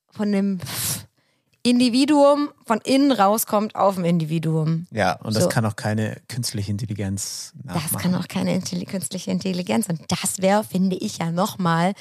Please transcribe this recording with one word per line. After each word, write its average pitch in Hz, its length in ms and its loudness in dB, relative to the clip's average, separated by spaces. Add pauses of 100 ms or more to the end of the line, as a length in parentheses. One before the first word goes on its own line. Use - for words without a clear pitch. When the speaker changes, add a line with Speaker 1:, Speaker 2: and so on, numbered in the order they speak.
(120)
Speaker 1:
von 208 200 -2
dem 196 280 0 (1000)
Individuum 277 880 4 (160)
von 214 200 2
innen 269 260 4
rauskommt 214 640 2
auf 196 200 2
dem 180 100 -2
Individuum. 160 840 0
Speaker 2:
Ja, 98 260 2
und - 180 -4
das 127 80 4
Speaker 1:
So. 175 60 2
Speaker 2:
kann 110 160 0
auch 104 100 -2
keine 110 540 -4
künstliche 107 420 -6
Intelligenz 101 800 -6 (120)
Speaker 1:
Das 135 120 -8
Speaker 2:
nachmachen. 160 260 -4
Speaker 1:
kann 180 140 0
auch 180 140 -4
keine 185 260 -2
Intelli-, 185 300 -4
künstliche 185 440 -8
Intelligenz. 185 600 -2
Und 165 180 -4
das - 340 -4
wäre, 196 220 4
finde 185 320 0
ich, 208 220 -8
ja 165 140 -2
nochmal 175 680 0